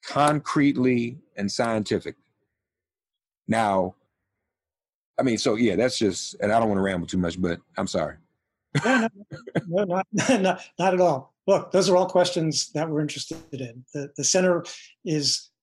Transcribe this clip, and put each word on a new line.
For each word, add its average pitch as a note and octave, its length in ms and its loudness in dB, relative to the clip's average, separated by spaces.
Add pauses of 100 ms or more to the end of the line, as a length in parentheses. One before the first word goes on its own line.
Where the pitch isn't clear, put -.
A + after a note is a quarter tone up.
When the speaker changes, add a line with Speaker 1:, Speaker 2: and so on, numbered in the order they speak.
Speaker 1:
Concretely C#3 1160 2 (180)
and G2 140 -4
scientifically. A2 720 -4 (1200)
Now, G2 460 0 (1300)
I - 20 0
mean, B2 160 2
so A#2+ 160 0
yeah, G#2+ 220 2
that's B2 240 0
just, - 400 -2
and G#2 120 0
I A2+ 80 4
don't A2+ 100 2
wanna G2 120 0
ramble F#2+ 240 -2
too F#2 140 -4
much, F2 200 -2
but F2 200 -2 (180)
I'm G2 80 -2
sorry. D#2 300 -4 (680)
Speaker 2:
No, A#3 240 2 (600)
no, F3+ 160 -2
no, - 20 -
not, F#3 260 -2
<laughs> A3 300 2
not, F#3 200 0 (180)
not F3+ 160 2
at F3+ 60 2
all. D3 340 0 (100)
Look, F#3 260 2
those F3+ 160 4
are F#3 80 4
all F3+ 120 4
questions F3 640 0
that D#3 180 -2
we're D3+ 120 -2
interested D3+ 360 -6 (140)
in. B2+ 420 -12
The, C#3+ 240 -8
the C#3+ 60 -6
center F3+ 420 2 (400)
is C#3+ 460 -2 (120)